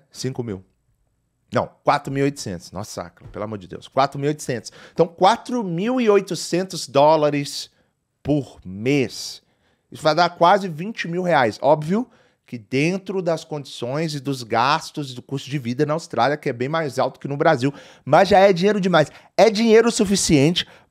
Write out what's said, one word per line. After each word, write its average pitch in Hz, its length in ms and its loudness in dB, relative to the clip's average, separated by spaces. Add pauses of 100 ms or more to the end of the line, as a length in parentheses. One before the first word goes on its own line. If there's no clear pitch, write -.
Cinco 131 320 -8
mil. 98 220 -10 (880)
Não, 117 160 -2 (140)
quatro 143 280 0
mil 139 120 -2
e - 20 2
oitocentos. 117 460 -8
Nossa, 95 320 -12
sacra, - 240 -20
pelo 98 160 -10
amor 107 140 -10
de 92 100 -16
Deus. - 220 -16
Quatro 139 280 0
mil 139 120 -2
e - 20 -2
oitocentos. 143 400 -8 (220)
Então, 165 120 2
quatro 220 560 0
mil 202 380 -4
e 233 100 2
oitocentos 190 800 -2
dólares 147 840 2 (540)
por 139 400 -4
mês. 113 800 -4 (480)
Isso - 100 -18
vai 156 140 2
dar 175 140 2
quase 185 400 2
vinte 175 360 -10
mil 170 160 -6
reais. 143 400 0
Óbvio 156 480 0 (360)
que - 120 -14
dentro 180 640 -4
das 165 220 -4
condições 147 720 -8
e 143 60 -8
dos 127 220 -6
gastos 131 720 -2
do 123 80 -14
custo 139 280 -10
de 139 80 -6
vida 123 280 -2
na 147 80 -4
Austrália, 143 440 0
que 147 120 -6
é 131 40 -4
bem 123 160 -6
mais 151 280 -4
alto 123 220 -4
que - 80 -14
no 139 80 -6
Brasil, 143 380 2 (320)
mas 170 240 6
já 190 100 6
é 202 140 6
dinheiro 202 260 0
demais. 175 320 2 (240)
É 202 140 6
dinheiro 226 420 4
suficiente 180 720 2 (260)